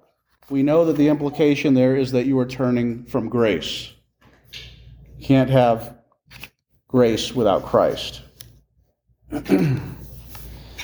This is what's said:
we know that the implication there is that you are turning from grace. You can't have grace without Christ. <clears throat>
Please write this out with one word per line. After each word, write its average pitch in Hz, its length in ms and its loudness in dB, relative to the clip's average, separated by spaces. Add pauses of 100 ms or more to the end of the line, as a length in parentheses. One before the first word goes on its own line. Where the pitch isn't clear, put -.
(500)
we 139 140 0
know 160 220 4
that 160 100 0
the 147 140 4
implication 147 640 0
there 127 240 4
is 127 160 -2
that 123 120 0
you 135 140 0
are 123 60 0
turning 120 580 -2
from 117 240 -6
grace. 110 640 -2 (1300)
You - 80 -20
can't 131 240 4
have 120 480 2 (920)
grace 117 460 0
without 101 300 2
Christ. - 640 0
<clears throat> - 60 -20 (2500)